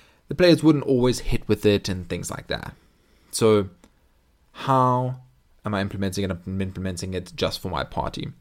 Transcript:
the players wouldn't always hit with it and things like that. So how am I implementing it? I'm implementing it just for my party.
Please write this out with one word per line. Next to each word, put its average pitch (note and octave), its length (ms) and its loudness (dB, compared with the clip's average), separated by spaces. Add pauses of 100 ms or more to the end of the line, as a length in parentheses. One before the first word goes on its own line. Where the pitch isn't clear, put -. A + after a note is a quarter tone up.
(300)
the - 60 -8
players F3 280 6
wouldn't D3+ 220 4
always B2 360 2
hit - 280 -2
with G#2 160 0
it G2+ 240 4
and F#2 200 -6
things - 220 -8
like - 180 -12
that. - 260 -8 (560)
So G#2+ 400 4 (840)
how B2+ 680 0 (440)
am G#2 100 -4
I G2 60 0
implementing G2 440 -4
it? F#2+ 60 -2
I'm F#2+ 300 -6
implementing F#2 540 -6
it F2+ 200 -8
just - 260 -4
for F#2+ 100 -8
my C#2 140 -4
party. - 560 -8